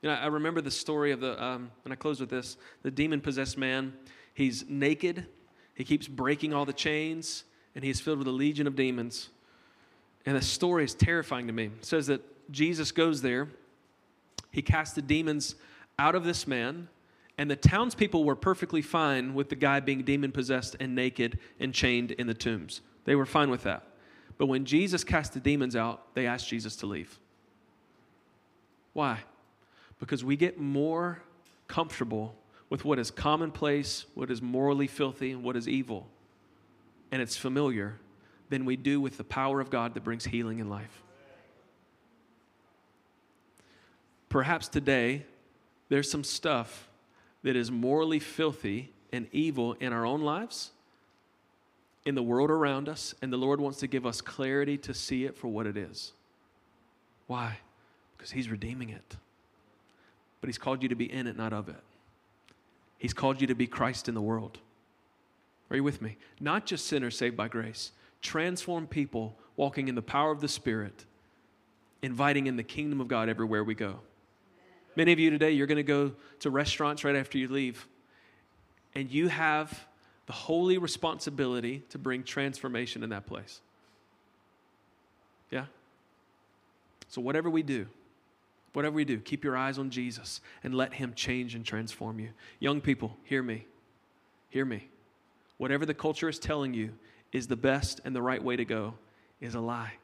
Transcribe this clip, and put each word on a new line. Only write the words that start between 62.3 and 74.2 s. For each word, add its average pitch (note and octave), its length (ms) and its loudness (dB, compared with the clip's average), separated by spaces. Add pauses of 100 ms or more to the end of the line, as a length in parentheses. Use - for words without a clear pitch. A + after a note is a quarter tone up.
He's A#2 160 -4
called C3+ 280 0
you C3+ 80 4
to B2+ 60 2
be A#2+ 120 0
Christ B2 420 -2
in A#2+ 60 -4
the G#2+ 80 -2
world. A2 360 -4 (1120)
Are - 60 0
you C#3 80 2
with C#3+ 160 -2
me? A2 160 -8 (240)
Not E3 240 0
just - 220 -4
sinners B2 300 0
saved A#2+ 200 0
by G#2+ 120 -2
grace. A2+ 440 -8 (280)
Transform E3+ 640 -2
people A#2+ 500 -4 (200)
walking C#3 320 0
in B2+ 60 -2
the A#2 80 -2
power D3 300 2
of C#3+ 80 -2
the D3 80 -2
Spirit, G#2+ 560 -4 (1000)
inviting C#3 440 2
in C3 100 0
the A#2 60 -4
kingdom D3 380 -4
of B2+ 60 -2
God A2+ 220 2
everywhere G#2+ 340 0
we G#2+ 120 0
go. G2+ 260 -6 (960)